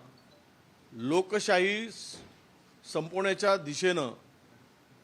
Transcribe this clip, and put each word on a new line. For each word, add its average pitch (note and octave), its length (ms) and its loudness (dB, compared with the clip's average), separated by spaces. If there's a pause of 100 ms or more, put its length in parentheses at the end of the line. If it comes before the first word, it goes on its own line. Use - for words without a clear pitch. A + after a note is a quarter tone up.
(920)
लोकशाही F#3+ 1000 2
स-, - 240 -16 (760)
संपवण्याच्या F#3+ 640 2
दिशेनं D3+ 520 0 (960)